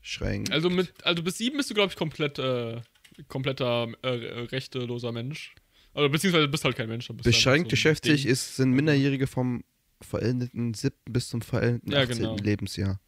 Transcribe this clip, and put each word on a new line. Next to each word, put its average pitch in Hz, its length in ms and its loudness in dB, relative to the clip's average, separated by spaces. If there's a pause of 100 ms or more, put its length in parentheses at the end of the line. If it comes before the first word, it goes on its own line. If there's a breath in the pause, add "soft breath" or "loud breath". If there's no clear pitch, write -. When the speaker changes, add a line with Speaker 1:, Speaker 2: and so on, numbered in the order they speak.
Speaker 1:
Schränk- 101 500 -4
Speaker 2:
Also 160 200 2
mit, 180 200 0 (140)
also 170 160 0
bis 175 160 -4
sieben 262 200 -4
bist 277 120 -2
du, 220 60 -6
glaub 202 160 2
ich, - 40 -12
komplett, 147 440 -2
äh, 120 420 -2 (460)
kompletter, 127 600 -2 (120)
äh, 131 80 -4
rechteloser 120 1000 -6
Mensch. 123 420 -8 (400 soft breath)
Also 143 160 4
beziehungsweise 156 380 4
bist 143 160 -2
halt 127 120 0
kein 113 140 -6
Mensch, 117 180 -6
dann 117 100 -10
bist 117 80 -4
du 120 40 6
einfach 117 100 6
Speaker 1:
Beschränkt 147 260 6
Speaker 2:
so - 20 -10
ein - 40 -10
Speaker 1:
geschäftsfähig 143 520 4
Speaker 2:
Ding. 113 80 2
Speaker 1:
ist, - 240 0
sind 131 160 4
Minderjährige 139 560 4
vom 127 360 -2 (380)
vollendeten 120 720 -2
siebten - 400 -6
bis 120 160 -2
zum 120 120 -4
vollendeten 120 500 0
Speaker 2:
Ja, 143 80 2
Speaker 1:
achtzehnten 120 240 0
Speaker 2:
genau. 107 200 -4
Speaker 1:
Lebensjahr. 98 640 -2